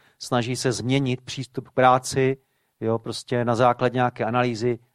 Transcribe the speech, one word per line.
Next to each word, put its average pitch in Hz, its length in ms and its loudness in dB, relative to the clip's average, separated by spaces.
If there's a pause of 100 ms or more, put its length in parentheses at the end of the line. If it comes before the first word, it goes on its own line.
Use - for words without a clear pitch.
(180)
snaží 123 380 -2
se 127 160 0
změnit 127 480 0
přístup - 480 -10
k - 40 -20
práci, 131 640 2 (440)
jo, 113 180 -2
prostě 120 460 -4
na 117 100 2
základě 120 400 2
nějaké 123 300 0
analýzy 120 540 -2 (160)